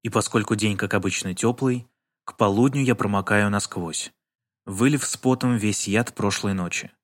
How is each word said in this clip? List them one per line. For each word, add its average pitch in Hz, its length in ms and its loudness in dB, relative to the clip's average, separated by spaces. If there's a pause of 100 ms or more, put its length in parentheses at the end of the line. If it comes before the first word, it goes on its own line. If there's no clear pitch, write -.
И 113 60 -4
поскольку 107 460 0
день, 104 220 -2
как 98 160 -4
обычно, 95 400 -2
теплый, 123 540 -2 (380)
к - 120 -14
полудню 123 460 4
я 127 100 4
промокаю 104 560 2
насквозь, 95 640 -4 (540)
вылив 127 360 2
с - 140 -6
потом 127 400 2
весь 104 300 -2
яд 107 260 0
прошлой 101 400 -2
ночи. 90 380 -6 (120)